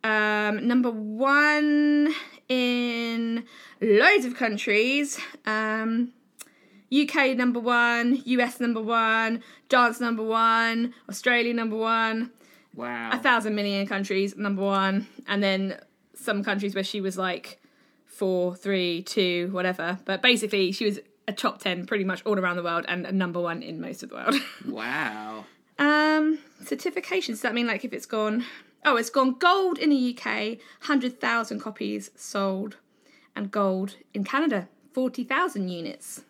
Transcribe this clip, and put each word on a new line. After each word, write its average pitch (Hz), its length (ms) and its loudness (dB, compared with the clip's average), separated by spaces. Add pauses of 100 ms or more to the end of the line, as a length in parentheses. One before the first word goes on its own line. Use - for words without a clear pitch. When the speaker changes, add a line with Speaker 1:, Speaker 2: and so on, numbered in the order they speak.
Speaker 1:
Um, 214 640 2
number 247 240 4
one 294 1300 4 (320)
in 233 960 -2 (380)
loads 247 420 6
of 247 120 -4
countries. 233 840 0 (260)
Um, 220 680 -2 (760)
U 285 160 4
K 269 300 2
number 247 240 2
one, 240 640 2
U 247 140 2
S 240 220 0
number 233 200 0
one, 226 600 0 (240)
dance 240 320 4
number 233 240 -2
one, 226 680 2 (160)
Australia 240 440 0
number 226 220 -2
one. 226 560 0 (420)
Speaker 2:
Wow. 120 380 -6
Speaker 1:
A 127 60 0
thousand 226 380 2
million 202 320 -2
countries 196 500 -2
number 202 240 -2
one. 196 440 2 (220)
And 202 160 0
then 190 340 -2 (380)
some 202 300 -4
countries 202 300 -2
where 190 80 -2
she 202 180 -6
was, 190 160 -4
like, 185 420 -6 (460)
four, 180 500 -2
three, 180 480 -2
two, 180 480 0
whatever. 180 540 -2
But 190 160 -2
basically, 208 500 4
she 214 140 -4
was 202 140 0 (280)
a 202 60 -6
top - 280 -4
ten 180 240 -2
pretty 202 200 -2
much 185 200 -4
all 208 140 2
around 180 160 0
the 175 80 -4
world 170 240 -2
and 180 180 -2
a - 60 -6
number 180 300 0
one 170 200 -4
in 165 200 -10
most 175 200 -10
of - 80 -14
the - 60 -16
world. 226 200 -2 (160)
<laughs> - 140 -18
Speaker 2:
Wow. 110 800 -6 (340)
Speaker 1:
Um, 302 600 4 (260)
certification. 349 680 -6
Does 214 80 -8
that 226 120 0
mean, 240 140 0
like, 220 180 -4
if 226 80 -8
it's - 120 -10
gone, 220 380 -2 (400)
oh, 277 140 4
it's 233 120 -2
gone 262 260 2
gold 359 420 4
in 311 140 2
the 285 40 4
U 247 180 0
K, 220 460 -6 (220)
hundred 254 400 0
thousand 233 400 0
copies 208 540 -8
sold, 196 600 -4 (580)
and 208 160 -6
gold 196 440 0 (180)
in 202 120 -4
Canada, 269 420 0 (260)
forty 254 300 -2
thousand 262 460 -2
units. - 600 -10